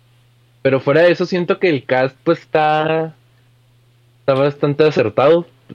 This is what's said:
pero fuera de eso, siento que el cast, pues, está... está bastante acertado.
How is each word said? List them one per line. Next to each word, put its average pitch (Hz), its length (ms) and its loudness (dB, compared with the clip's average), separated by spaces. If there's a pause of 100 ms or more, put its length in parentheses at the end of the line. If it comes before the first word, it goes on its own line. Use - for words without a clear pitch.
(640)
pero 131 180 0
fuera 147 220 2
de 175 100 4
eso, 175 140 -4
siento 180 320 -4
que 185 100 0
el 139 160 -2
cast, 131 400 -2
pues, 165 160 0
está... 156 760 -2 (1040)
está 135 140 -2
bastante 143 500 0
acertado. 147 640 0 (280)